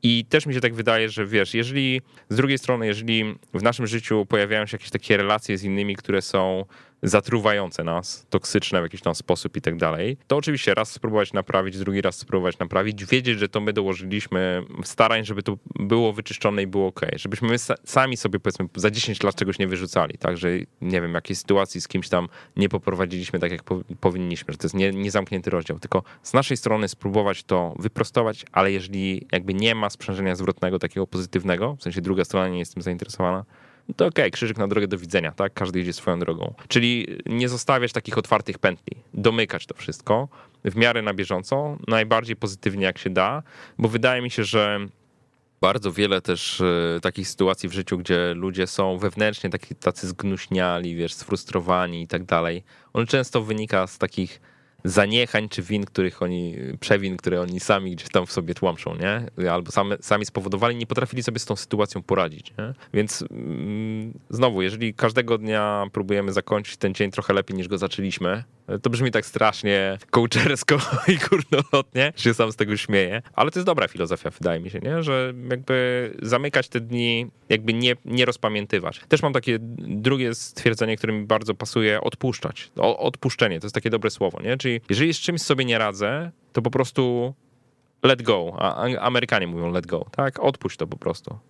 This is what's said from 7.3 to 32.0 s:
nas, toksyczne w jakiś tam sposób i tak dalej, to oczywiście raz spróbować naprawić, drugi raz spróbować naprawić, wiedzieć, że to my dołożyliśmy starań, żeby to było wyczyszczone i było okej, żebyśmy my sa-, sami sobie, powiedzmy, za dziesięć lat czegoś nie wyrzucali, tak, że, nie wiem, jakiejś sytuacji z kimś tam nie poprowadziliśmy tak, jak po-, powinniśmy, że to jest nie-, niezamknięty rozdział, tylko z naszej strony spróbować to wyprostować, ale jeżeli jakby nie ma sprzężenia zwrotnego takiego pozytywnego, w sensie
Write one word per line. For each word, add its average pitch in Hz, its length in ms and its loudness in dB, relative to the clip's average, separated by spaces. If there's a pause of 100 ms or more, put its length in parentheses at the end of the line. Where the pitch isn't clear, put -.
nas, 82 460 -4
toksyczne - 500 2
w - 20 -2
jakiś 85 180 -8
tam 85 140 0
sposób - 420 -2
i - 40 -4
tak 82 160 -2
dalej, 85 400 0 (100)
to 139 100 2
oczywiście 143 380 0
raz 107 180 0
spróbować 107 400 0
naprawić, 95 460 0
drugi 98 220 -2
raz 95 180 0
spróbować 90 400 -2
naprawić, 98 460 -2
wiedzieć, 123 340 2
że 101 100 0
to 107 120 -2
my 104 120 -2
dołożyliśmy 92 920 -2 (220)
starań, 113 400 2
żeby 101 180 -6
to 101 160 -2 (160)
było 110 380 2
wyczyszczone 104 500 -2
i 98 40 0
było 95 200 2
okej, - 300 -4
żebyśmy 107 320 -4
my 113 100 4
sa-, - 160 -2 (100)
sami 131 320 2
sobie, 98 240 -2
powiedzmy, 95 260 -2 (100)
za 98 140 2
dziesięć 107 320 -4
lat 98 120 2
czegoś 95 240 -2
nie 98 80 0
wyrzucali, 90 520 0
tak, 90 200 -2
że, 87 100 -2 (320)
nie 90 200 0
wiem, 85 140 -4
jakiejś 85 240 -4
sytuacji 98 420 2
z - 80 -10
kimś 92 200 -4
tam 87 200 2 (280)
nie 98 120 2
poprowadziliśmy 90 680 -2
tak, 87 140 -2
jak 87 100 -10
po-, 92 180 -4 (200)
powinniśmy, 90 520 -2
że 73 60 -10
to - 80 -14
jest 85 80 -4
nie-, 98 180 2
niezamknięty 98 580 -2
rozdział, 82 280 -2
tylko - 240 -2 (200)
z - 100 -14
naszej 135 240 2
strony 107 320 0
spróbować 101 540 0
to 87 360 0
wyprostować, 110 720 -2
ale 95 200 4
jeżeli 95 600 -2
jakby 92 220 0
nie 110 200 4
ma 104 160 -2
sprzężenia 95 440 -2
zwrotnego 92 440 0
takiego 90 280 -2
pozytywnego, 92 680 -2
w 135 60 -18
sensie 87 180 -4